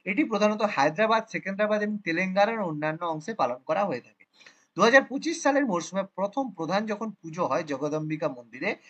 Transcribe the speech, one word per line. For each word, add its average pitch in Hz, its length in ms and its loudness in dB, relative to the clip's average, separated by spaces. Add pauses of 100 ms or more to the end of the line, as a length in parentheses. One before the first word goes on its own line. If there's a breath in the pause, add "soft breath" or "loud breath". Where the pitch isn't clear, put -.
এটি 202 180 0
প্রধানত 214 380 0
হায়দ্রাবাদ, 208 640 2
সেকেন্দ্রাবাদ 196 540 -2
এবং 208 160 -2
তেলেঙ্গানার 190 640 0
অন্যান্য 156 440 -4
অংশে 160 280 -6
পালন 127 320 0
করা 190 200 0
হয়ে 156 160 -4
থাকে। - 240 -20 (500 soft breath)
দু 165 60 2
হাজার 254 220 8
পঁচিশ 285 400 -6
সালের 285 220 4
মরশুমে 185 380 -2 (120)
প্রথম 196 360 -4
প্রধান 180 340 -2
যখন 214 260 -6
পুজো 165 340 -4
হয় 139 180 0
জগদম্বিকা 156 640 -4
মন্দিরে, 127 480 -6 (140 soft breath)